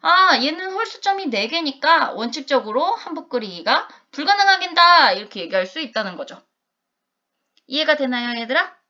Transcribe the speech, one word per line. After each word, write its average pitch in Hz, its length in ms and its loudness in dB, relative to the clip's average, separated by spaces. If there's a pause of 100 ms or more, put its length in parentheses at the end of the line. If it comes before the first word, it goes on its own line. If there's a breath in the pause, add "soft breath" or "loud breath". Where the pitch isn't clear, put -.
아, 349 420 4
얘는 349 300 -6
홀수점이 392 580 -4
네 220 180 -2
개니까 311 640 0
원칙적으로 247 720 -2
한붓그리기가 254 1040 -4 (240 loud breath)
불가능하긴다. 349 1000 4
이렇게 208 280 -8
얘기할 185 260 -2
수 302 140 -10
있다는 220 360 -6
거죠. - 240 -14 (1300)
이해가 294 300 0
되나요, 240 440 -4
얘들아? 269 360 -4 (140)